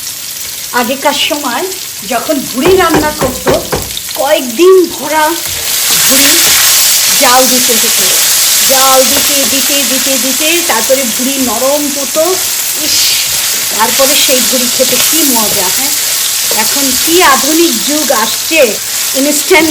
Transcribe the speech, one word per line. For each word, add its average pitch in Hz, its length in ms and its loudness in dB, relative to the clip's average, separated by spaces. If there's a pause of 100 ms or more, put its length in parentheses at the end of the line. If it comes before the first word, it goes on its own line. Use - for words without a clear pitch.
(800)
আগেকার 269 380 -2 (100)
সময় 294 360 -4 (480)
যখন 302 240 -2 (140)
বুড়ি 311 220 2 (100)
রান্না 302 280 2 (100)
করত, 254 260 -4 (760)
কয়েকদিন 302 540 4 (200)
ভরা 302 300 -2 (840)
বুড়ি 277 240 2 (880)
জাল 262 200 6 (100)
দিতে 247 300 2
হতো, 214 220 0 (680)
জাল 262 280 4 (140)
দিতে, 285 240 0 (160)
দিতে, 277 240 0 (140)
দিতে, 269 220 -2 (120)
দিতে 269 240 0 (220)
তারপরে 262 320 2 (120)
বুড়ি 262 200 -2 (140)
নরম 262 340 0 (140)
হতো। 285 260 -2 (640)
ইস, - 100 -2 (800)
তারপরে 269 380 2 (100)
সেই 254 240 2
বুড়ি 247 260 0
খেতে 254 220 0 (120)
কি 320 120 0 (160)
মজা। 202 300 0 (100)
হ্যাঁ, 269 160 -4 (720)
এখন 277 220 0 (180)
কি 330 120 2 (180)
আধুনিক 294 400 2 (160)
যুগ 302 180 0 (160)
আসছে, - 380 -2 (600)
ইনস্ট্যান্ট 302 500 2